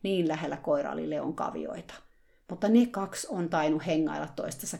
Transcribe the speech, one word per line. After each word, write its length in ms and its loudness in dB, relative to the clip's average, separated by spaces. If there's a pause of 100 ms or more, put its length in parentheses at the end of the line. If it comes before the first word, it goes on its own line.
niin 260 2
lähellä 280 -2
koira 360 0
oli 180 -4
Leon 240 -2
kavioita. 600 -6 (560)
Mutta 180 0
ne 180 8
kaksi 440 -6
on 180 -2
tainnut 380 2
hengailla 500 0
toistensa 440 -6